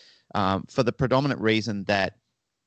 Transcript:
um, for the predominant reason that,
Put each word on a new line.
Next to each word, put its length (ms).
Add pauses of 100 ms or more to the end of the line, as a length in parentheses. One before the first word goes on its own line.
(360)
um, 340
for 140
the 100
predominant 480
reason 440
that, 320 (500)